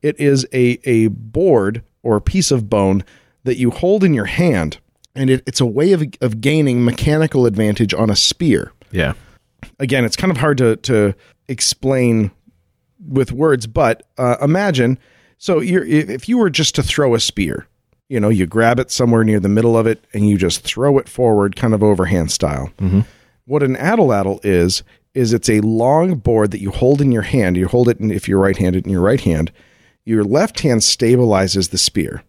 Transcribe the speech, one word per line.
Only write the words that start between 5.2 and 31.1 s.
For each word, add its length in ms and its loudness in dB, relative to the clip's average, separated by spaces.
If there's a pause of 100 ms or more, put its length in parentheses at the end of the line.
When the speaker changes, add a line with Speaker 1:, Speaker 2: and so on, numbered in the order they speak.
Speaker 1:
it, 160 0
it's 140 -6
a 60 2
way 260 0
of, 120 2 (180)
of 180 -2
gaining 460 0
mechanical 600 0
advantage 480 0
on 160 0
a 60 0
spear. 560 -2 (200)
Speaker 2:
Yeah. 220 -2 (680)
Speaker 1:
Again, 260 0
it's 100 -4
kind 160 -2
of 60 -2
hard 220 0
to, 180 4
to 360 0 (360)
explain 840 0 (760)
with 280 -2
words, 340 0
but, 360 -2 (140)
uh, 240 0
imagine, 560 0 (400)
so 220 -2
you're, 240 0
i-, 40 -10
if 420 -2
you 80 0
were 120 2
just 260 -2
to 80 0
throw 320 0
a 40 2
spear, 480 -4 (420)
you 100 -4
know, 100 0
you 160 2
grab 340 0
it 120 -6
somewhere 320 2
near 180 2
the 80 0
middle 280 2
of 100 2
it, 160 -2 (100)
and 160 0
you 80 4
just 240 -2
throw 380 0
it 100 -12
forward, 480 0
kind 160 0
of 100 0
overhand 480 0
style. 460 -4
Speaker 2:
Mm-hmm. 240 2 (440)
Speaker 1:
What 180 -2
an 120 0
atlatl 680 0
is, 380 2 (300)
is 200 0
it's 160 -2
a 120 4
long 540 0
board 360 0
that 100 -10
you 100 -6
hold 300 2
in 100 2
your 120 0
hand. 340 0
You 100 0
hold 220 2
it, 100 0
in, 120 -2
if 160 -6
you're 120 2
right-handed, 460 0
in 60 -4
your 100 0
right 200 2
hand. 300 -2 (540)
Your 180 0
left 380 -2
hand 200 2
stabilizes 880 0